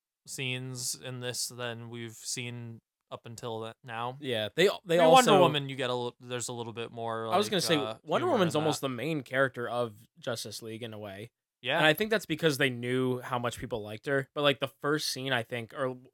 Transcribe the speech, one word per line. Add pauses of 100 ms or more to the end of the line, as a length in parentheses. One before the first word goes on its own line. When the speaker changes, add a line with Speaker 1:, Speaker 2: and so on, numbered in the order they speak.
(260)
Speaker 1:
scenes
in
this
than
we've
seen (320)
up
until
that
now.
Speaker 2:
Yeah,
they, (160)
they
Speaker 1:
I
mean,
Wonder
Speaker 2:
also
Speaker 1:
Woman,
you
get
a
li-,
there's
a
little
bit
more,
Speaker 2:
I
was
gonna
Speaker 1:
like,
Speaker 2:
say,
Speaker 1:
uh,
Speaker 2:
Wonder
Speaker 1:
humor
Speaker 2:
Woman's
Speaker 1:
in
Speaker 2:
almost
Speaker 1:
that.
Speaker 2:
the
main
character
of (260)
Justice
League
in
a
way. (340)
Speaker 1:
Yeah.
Speaker 2:
And
I
think
that's
because
they
knew
how
much
people
liked
her.
But,
like,
the
first
scene,
I
think,
or (160)